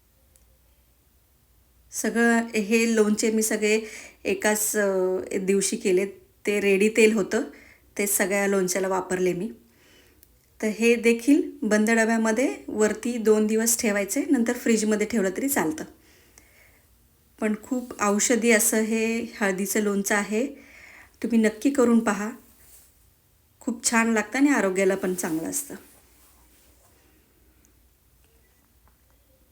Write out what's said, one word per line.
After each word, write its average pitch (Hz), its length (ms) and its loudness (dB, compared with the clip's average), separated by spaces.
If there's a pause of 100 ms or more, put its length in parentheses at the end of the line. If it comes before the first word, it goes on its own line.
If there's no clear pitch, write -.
(1900)
सगळं 233 560 0
हे 226 480 0
लोणचे 214 360 2
मी 220 120 0
सगळे 214 380 0 (440)
एकाच, 214 520 -2
अ, 185 420 0 (220)
दिवशी 190 360 0
केले. 196 300 0 (400)
ते 208 140 0
रेडी 196 280 4
तेल 220 240 4
होतं, 220 300 0 (560)
ते 208 80 -4
सगळ्या 202 400 0
लोणच्याला 190 420 0
वापरले 185 440 -2
मी. 170 200 -6 (1080)
तर 226 40 -2
हे 226 280 2
देखील 233 560 2 (120)
बंद 214 280 2
डब्यामध्ये 226 640 0 (120)
वरती 214 500 -2
दोन 214 280 4
दिवस 220 340 0
ठेवायचे, 202 500 -2
नंतर 247 220 2
फ्रीजमध्ये 214 540 0
ठेवलं 202 300 0
तरी 269 120 -4
चालतं. 175 360 -2 (1600)
पण 214 220 -2
खूप - 380 -8
औषधी 208 500 2
असं 220 300 2
हे 226 460 -2 (140)
हळदीचं 196 400 -2
लोणचं 202 340 0
आहे, 208 320 -2 (760)
तुम्ही 233 160 0
नक्की 220 320 2
करून 240 280 4
पहा. 208 320 -2 (1300)
खूप - 300 -6
छान 226 220 2
लागतं 214 260 -2
आणि 285 120 4
आरोग्याला 190 440 2
पण 185 200 -4
चांगलं 180 360 -6
असतं. - 240 -8 (3750)